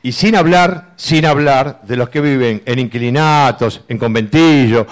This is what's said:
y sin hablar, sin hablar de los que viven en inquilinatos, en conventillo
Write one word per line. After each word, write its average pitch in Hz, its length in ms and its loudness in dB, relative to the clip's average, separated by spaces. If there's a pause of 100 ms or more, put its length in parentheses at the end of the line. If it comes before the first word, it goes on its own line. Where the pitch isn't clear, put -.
y 127 80 -6
sin 214 240 0
hablar, 180 600 0
sin 160 300 0
hablar 143 600 0
de 120 100 -6
los 123 120 -4
que 147 120 -4
viven 127 460 0
en 127 140 -2
inquilinatos, 123 1040 -2
en 120 100 -8
conventillo 117 960 2